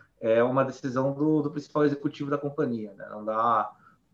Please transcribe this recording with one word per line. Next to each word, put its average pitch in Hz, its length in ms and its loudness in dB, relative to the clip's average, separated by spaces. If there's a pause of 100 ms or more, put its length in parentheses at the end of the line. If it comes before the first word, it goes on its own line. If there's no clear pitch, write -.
(200)
É 113 220 4
uma 127 220 4
decisão 131 480 -2
do, 151 300 2
do 143 80 -2
principal 147 340 -2
executivo 143 460 -2
da 147 80 0
companhia, 120 580 -4
né? - 140 -14
Não 107 140 -12
dá, 110 460 2 (440)